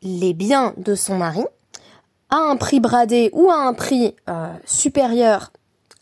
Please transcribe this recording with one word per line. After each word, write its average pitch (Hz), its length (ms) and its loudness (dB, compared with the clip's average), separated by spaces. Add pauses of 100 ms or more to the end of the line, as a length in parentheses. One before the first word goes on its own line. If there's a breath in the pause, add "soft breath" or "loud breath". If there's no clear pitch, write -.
les 185 320 -2
biens 220 420 0
de 196 200 -4
son 196 180 -4
mari 180 300 -2 (840 loud breath)
à 285 80 2
un 302 180 0
prix - 240 0
bradé 233 520 2
ou 359 160 4
à 330 100 4
un 262 160 0
prix, 240 420 -2 (120)
euh, 170 240 -8 (120)
supérieur 240 880 0 (500)